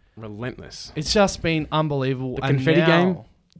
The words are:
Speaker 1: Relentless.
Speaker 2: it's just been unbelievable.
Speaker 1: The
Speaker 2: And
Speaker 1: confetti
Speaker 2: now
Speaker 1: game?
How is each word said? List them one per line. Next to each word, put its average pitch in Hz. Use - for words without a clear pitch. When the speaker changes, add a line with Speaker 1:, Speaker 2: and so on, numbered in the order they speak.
Speaker 1:
Relentless. 107
Speaker 2:
it's 156
just 196
been 160
unbelievable. 135
Speaker 1:
The 135
Speaker 2:
And 135
Speaker 1:
confetti 160
Speaker 2:
now 160
Speaker 1:
game? 185